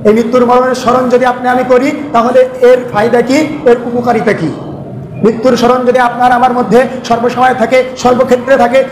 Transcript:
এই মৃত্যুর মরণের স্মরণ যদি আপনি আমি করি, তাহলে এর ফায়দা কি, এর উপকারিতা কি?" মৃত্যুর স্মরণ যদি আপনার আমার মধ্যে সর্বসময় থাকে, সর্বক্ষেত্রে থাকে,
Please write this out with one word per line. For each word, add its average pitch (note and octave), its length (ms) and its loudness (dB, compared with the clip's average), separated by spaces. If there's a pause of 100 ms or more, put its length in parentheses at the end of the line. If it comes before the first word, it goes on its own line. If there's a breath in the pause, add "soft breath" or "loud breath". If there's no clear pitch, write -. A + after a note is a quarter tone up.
এই G#3+ 80 4
মৃত্যুর A#3+ 340 2
মরণের B3+ 280 2
স্মরণ B3+ 340 -2
যদি B3 160 2
আপনি B3 240 -2
আমি B3 200 0
করি, C4 220 2 (220)
তাহলে B3+ 360 2 (120)
এর B3 180 6 (140)
ফায়দা A#3 300 0
কি, C4 120 0 (300)
এর A#3+ 200 4
উপকারিতা A#3+ 480 -2
কি?" D#3 160 -4 (760)
মৃত্যুর A#3 340 2
স্মরণ B3 300 0
যদি B3 120 2
আপনার B3 340 0
আমার B3 200 2
মধ্যে A#3+ 340 0 (180)
সর্বসময় A#3+ 500 0
থাকে, B3+ 300 0 (120)
সর্বক্ষেত্রে B3 600 0
থাকে, B3 360 2